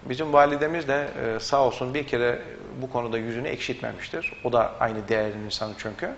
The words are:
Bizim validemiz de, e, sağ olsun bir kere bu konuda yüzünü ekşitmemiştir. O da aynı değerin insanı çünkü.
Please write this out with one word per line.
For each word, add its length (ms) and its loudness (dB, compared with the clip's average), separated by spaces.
Bizim 300 -4
validemiz 560 6
de, 200 0
e, 40 -4
sağ 200 2
olsun 340 2
bir 120 -2
kere 360 2
bu 80 -8
konuda 280 -2
yüzünü 300 -4
ekşitmemiştir. 960 -6
O 80 0
da 280 4
aynı 280 -2
değerin 300 0
insanı 400 -6
çünkü. 400 -6